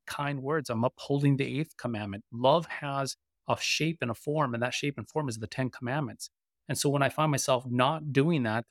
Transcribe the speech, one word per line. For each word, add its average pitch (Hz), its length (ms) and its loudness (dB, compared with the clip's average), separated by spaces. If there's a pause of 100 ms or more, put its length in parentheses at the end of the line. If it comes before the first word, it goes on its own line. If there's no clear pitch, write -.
kind 143 340 -4
words, 139 300 -2
I'm 113 120 0
upholding 139 540 2
the 127 220 -2
eighth - 180 -6
commandment. 107 540 -6
Love 135 340 4
has 139 520 -4 (300)
a 131 120 2
shape 160 420 -2
and 123 80 -2
a 117 60 -4
form, 147 400 -2
and 117 80 0
that 123 100 -2
shape 143 240 -4
and 107 100 -10
form 151 220 -4
is 113 80 -6
the 110 100 -8
Ten 131 220 -2
Commandments. 123 640 -6 (360)
And 139 100 -2
so - 120 2
when 139 140 2
I 131 60 4
find 156 220 2
myself 131 360 2
not 139 460 2
doing 143 300 4
that, 113 280 0